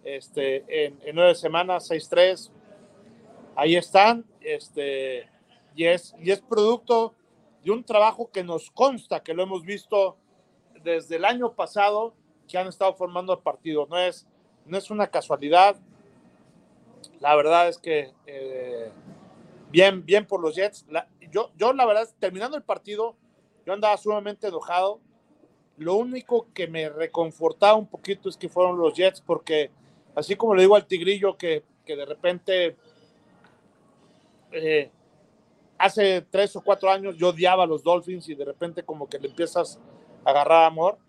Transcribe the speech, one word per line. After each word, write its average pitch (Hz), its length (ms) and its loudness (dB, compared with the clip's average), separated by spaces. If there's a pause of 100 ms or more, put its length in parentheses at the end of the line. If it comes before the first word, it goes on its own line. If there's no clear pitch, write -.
este, 139 800 -6
en, 143 180 -12
en 147 120 -12
nueve 175 200 6
semanas, 170 500 -4
seis 160 240 -6
tres, 180 420 2 (1040)
ahí 160 200 2
están, 208 500 4 (160)
este, 139 880 -8 (460)
y 160 100 -4
es, 175 340 -2
y 165 120 -2
es 196 100 -2
producto 226 720 0 (500)
de 165 80 -4
un 240 140 -4
trabajo 220 440 2
que 185 140 -6
nos 165 280 -8
consta, 226 500 -2
que 160 120 -10
lo 175 100 -4
hemos 190 200 -8
visto 196 540 -2 (680)
desde 165 320 -4
el 165 80 -4
año 240 300 -2
pasado, 208 600 -2 (320)
que - 120 -8
han 185 100 -4
estado 190 260 -2
formando 180 380 -6
el 180 80 -2
partido. 151 500 -6
No 170 80 -6
es, 180 300 -4 (380)
no 165 120 -8
es 196 140 -10
una 208 160 -2
casualidad. 165 680 2 (1400)
La 143 160 4
verdad 170 320 4
es 170 80 -10
que, 147 340 -6 (160)
eh, 127 640 -12 (800)
bien, 185 340 4
bien 196 200 2
por 185 160 -6
los 156 140 -4
Jets. 196 340 -6
La, 156 180 -8 (240)
yo, 208 240 -4
yo, 214 160 0
la 262 140 2
verdad, 220 200 2 (140)
terminando 202 380 -6
el 277 60 -12
partido, 214 520 -8 (500)
yo 175 60 -8
andaba 208 240 0
sumamente 208 520 -6
enojado. 185 520 -4 (800)
Lo 165 180 -4
único 240 580 -4
que 175 140 -8
me 160 220 -8
reconfortaba 165 880 2
un 214 120 -4
poquito - 400 -10
es 185 80 -12
que 175 140 -12
fueron 180 280 0
los 165 160 2
Jets, 185 280 0
porque 156 500 -4 (440)
así 151 200 -4
como 220 180 0
le 185 100 6
digo 196 120 8
al 208 100 4
Tigrillo 190 520 -2
que, 160 260 -4 (220)
que 156 100 -10
de 143 100 -10
repente, 175 680 -2 (1800)
eh, 156 400 -2 (840)
hace 190 440 2
tres 196 340 -2
o 190 60 -12
cuatro 190 300 0
años 196 260 -2
yo 170 120 2
odiaba 180 340 2
a 175 40 0
los 151 160 -4
Dolphins 175 460 -2
y 151 60 -10
de 139 100 -10
repente 165 380 -10
como 147 260 -12
que 143 100 -12
le 139 100 -10
empiezas 170 500 -6 (440)
a - 60 0
agarrar 147 360 6
amor. 165 440 0